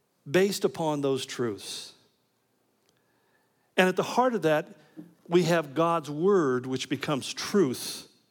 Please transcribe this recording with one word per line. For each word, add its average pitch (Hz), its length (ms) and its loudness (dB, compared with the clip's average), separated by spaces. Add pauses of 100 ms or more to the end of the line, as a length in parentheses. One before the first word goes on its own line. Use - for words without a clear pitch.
(280)
based 185 360 2
upon 151 380 -2
those 135 240 0
truths. - 680 -6 (1800)
And 185 120 6
at 185 80 0
the 190 60 0
heart 247 320 0
of 185 80 -4
that, 156 260 2 (600)
we 175 140 4
have 156 320 0
God's 165 340 0
word, 147 560 2
which 131 240 -4
becomes 131 460 -4
truth. - 760 -2 (220)